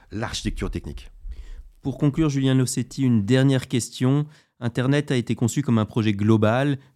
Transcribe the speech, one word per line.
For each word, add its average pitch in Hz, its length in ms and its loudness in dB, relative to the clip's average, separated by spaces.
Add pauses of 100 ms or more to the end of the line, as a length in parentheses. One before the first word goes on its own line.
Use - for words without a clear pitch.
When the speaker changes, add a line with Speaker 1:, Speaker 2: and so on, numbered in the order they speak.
(120)
Speaker 1:
l'architecture 101 580 -6
technique. - 400 -10 (720)
Speaker 2:
Pour 135 160 -6
conclure, 151 320 0
Julien 135 240 0
Lossetti, 131 480 -2
une 117 240 2
dernière 131 420 2
question. 135 600 0 (340)
Internet 135 500 0
a 131 60 2
été 120 180 -2
conçu 120 260 0
comme 120 160 2
un 107 80 2
projet 110 280 0
global 110 640 2 (160)